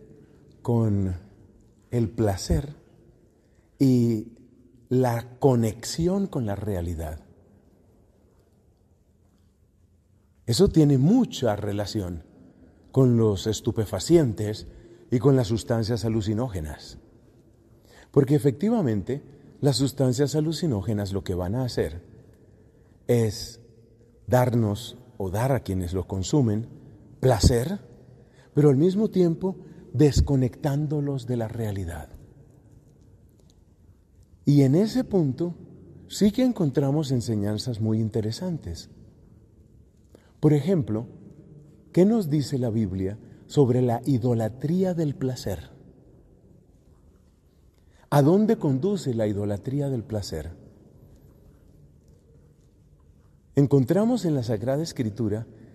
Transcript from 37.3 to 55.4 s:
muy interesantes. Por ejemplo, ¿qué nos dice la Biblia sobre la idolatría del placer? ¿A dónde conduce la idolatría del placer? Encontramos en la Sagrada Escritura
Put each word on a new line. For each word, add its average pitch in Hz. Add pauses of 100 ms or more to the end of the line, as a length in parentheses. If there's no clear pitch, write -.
muy 110
interesantes. 113 (1500)
Por 151
ejemplo, 131 (840)
¿qué 175
nos 208
dice 143
la 120
Biblia 98 (280)
sobre 123
la 120
idolatría 127
del 156
placer? 123 (2500)
¿A 143
dónde 202
conduce 147
la 110
idolatría 104
del 120
placer? 85 (3000)
Encontramos 165
en 156
la 131
Sagrada 123
Escritura 113 (280)